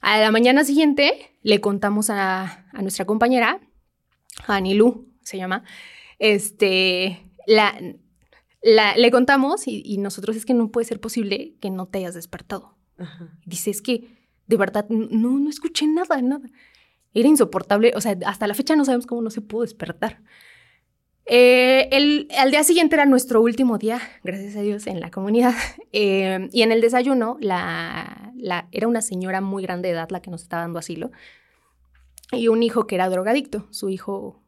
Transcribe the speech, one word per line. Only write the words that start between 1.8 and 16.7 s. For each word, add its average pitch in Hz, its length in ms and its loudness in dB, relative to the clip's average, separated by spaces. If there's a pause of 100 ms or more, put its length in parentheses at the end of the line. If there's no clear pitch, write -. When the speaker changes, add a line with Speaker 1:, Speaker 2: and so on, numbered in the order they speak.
Speaker 1:
a, 190 640 -4
a - 100 -12
nuestra 190 220 -6
compañera, 233 560 0 (880)
Anilú 202 640 2 (140)
se - 140 -14
llama, 185 260 -6 (580)
este, 190 1080 0 (160)
la, 214 280 4 (880)
la, 214 340 6
le 240 140 6
contamos 269 560 2
y, 214 180 -8
y 202 140 -6
nosotros, 202 380 -6
"Es 220 80 -12
que 262 100 0
no 233 160 0
puede 233 140 -2
ser 226 160 -10
posible 208 600 -6
que 202 100 -8
no 185 160 -8
te 196 120 -8
hayas 180 160 -8
despertado". - 640 -14 (220)
Speaker 2:
Ajá. 170 380 -18 (100)
Speaker 1:
Dice, 175 240 -8
"Es 202 120 -6
que, 240 240 -4 (400)
de 226 100 0
verdad, 202 340 -2
n-, 226 200 -2
no, 240 280 0
no 285 120 0
escuché 302 360 -4
nada, 320 360 0
nada". 262 240 -4 (680)